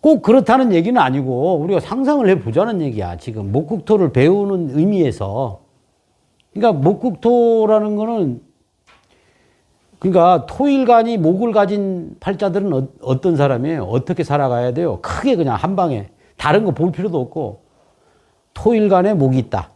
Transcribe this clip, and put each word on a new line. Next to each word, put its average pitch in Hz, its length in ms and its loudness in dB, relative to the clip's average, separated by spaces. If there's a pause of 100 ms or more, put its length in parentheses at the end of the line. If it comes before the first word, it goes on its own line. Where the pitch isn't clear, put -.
꼭 302 160 6
그렇다는 240 540 4
얘기는 208 260 2
아니고 135 600 0
우리가 175 200 0
상상을 262 480 0
해보자는 185 540 0
얘기야. 101 340 -6
지금 104 360 -8
목국토를 165 600 0
배우는 170 680 2
의미에서. 127 840 -2 (920)
그러니까 208 260 0
목국토라는 214 1160 2
거는, 208 460 -4 (1600)
그러니까 180 440 4
토일간이 240 720 2
목을 190 360 0
가진 196 680 -2
팔자들은 196 540 -4
어-, 131 140 -4 (120)
어떤 131 360 0
사람이에요? 139 480 0
어떻게 127 400 -4
살아가야 127 500 -2
돼요? 170 260 -4
크게 - 360 -2
그냥 139 180 0
한 170 200 -4
방에. 143 360 -2 (260)
다른 190 300 0
거 170 60 -2
볼 165 200 -2
필요도 175 260 -4
없고. 123 440 -8 (880)
토일간에 208 640 2
목이 131 240 2
있다. - 380 -6